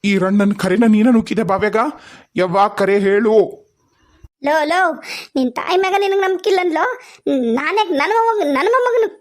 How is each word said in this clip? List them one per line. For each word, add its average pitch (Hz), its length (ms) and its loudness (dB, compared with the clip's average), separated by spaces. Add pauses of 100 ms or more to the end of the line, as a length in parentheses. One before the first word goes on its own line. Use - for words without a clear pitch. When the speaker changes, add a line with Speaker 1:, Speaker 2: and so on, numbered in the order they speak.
Speaker 1:
ಈ 196 140 2
ರಣ್ಣನ್ 202 360 2
ಕರೆನ 190 340 0
ನೀನ 214 220 4
ನೂಕಿದೆ 220 320 0
ಬಾವ್ಯಾಗ? 196 340 -2 (600)
ಯವ್ವ, 185 320 2
ಕರೆ 202 300 0
ಹೇಳು. 208 340 2 (1120)
Speaker 2:
ಲೋ, 302 200 0
ಲೋ, 330 380 0 (340)
ನಿನ್ 254 160 0
ತಾಯಿ 339 240 -4
ಮ್ಯಾಗ 381 220 0
ನಿನಗ್ 392 220 0
ನಂಬಿಕಿಲ್ಲ 381 400 0
ಅಂದ್ಲೋ? 359 380 -2 (560)
ನಾನ್ಯಾಕ್ 339 380 -2
ನನ್ 294 180 0
ಮೊಮ್ಮಗ್-, 427 440 0
ನನ್ 330 120 0
ಮೊಮ್ಮಗನ 480 540 0